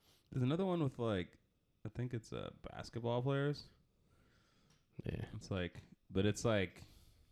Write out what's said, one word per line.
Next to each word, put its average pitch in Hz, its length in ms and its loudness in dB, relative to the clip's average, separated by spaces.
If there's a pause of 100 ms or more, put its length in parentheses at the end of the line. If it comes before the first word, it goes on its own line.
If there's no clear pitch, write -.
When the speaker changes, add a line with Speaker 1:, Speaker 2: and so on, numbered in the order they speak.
(300)
Speaker 1:
There's 131 140 0
another 147 200 4
one 175 180 2
with, 135 160 0
like, 104 300 2 (560)
I - 60 -6
think 123 240 -4
it's, 110 180 -8
uh, 50 160 -6 (240)
basketball 120 480 -2
players. 139 460 0 (1400)
Speaker 2:
Yeah. - 220 -4 (100)
Speaker 1:
It's - 140 -12
like, 90 320 -4 (280)
but 95 140 4
it's, 104 220 2
like, 101 340 2 (520)